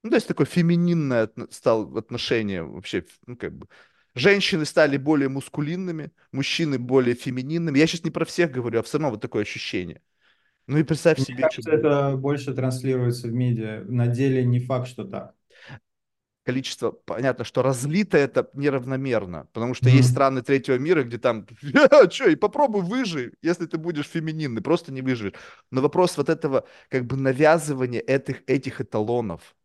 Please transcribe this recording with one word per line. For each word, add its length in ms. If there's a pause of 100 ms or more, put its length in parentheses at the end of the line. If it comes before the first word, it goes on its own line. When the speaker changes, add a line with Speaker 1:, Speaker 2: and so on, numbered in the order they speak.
Speaker 1:
Ну, 60
то 60
есть 120
такое 180
фемининное 800
отно-, 260
стало 460
отношение 640
вообще, 400 (220)
ну, 100
как 200
бы... 120 (460)
Женщины 520
стали 320
более 300
мускулинными, 840 (220)
мужчины 460
более 360
фемининными. 640
Я 80
щас 180
не 60
про 140
всех 280
говорю, 280
а 20
всё 160
равно 140
вот 100
такое 200
ощущение. 600 (640)
Ну 100
и 60
представь 340
Speaker 2:
Мне 80
Speaker 1:
себе, 240
Speaker 2:
кажется, 200
Speaker 1:
чё 20
будет. 160
Speaker 2:
это 280
больше 380
транслируется 760
в 40
медиа. 560
На 180
деле 380
не 160
факт, 280
что 160
так. 300 (1080)
Speaker 1:
Количество, 480
понятно, 520
что 180
разлито 540
это 360
неравномерно, 1000
потому 220
что 160
есть 180
Speaker 2:
Мгм. 20
Speaker 1:
страны 320
третьего 360
мира, 240
где 160
там, 260 (160)
<laughs> 300
«А 160
чё, 220
и 80
попробуй 460
выжи, 500 (100)
если 240
ты 120
будешь 280
фемининный, 560
просто 300
не 100
выживешь». 320 (380)
Но 100
вопрос 340
вот 120
этого, 360 (240)
как 180
бы, 100
навязывания 840
этих, 460
этих 340
эталонов. 840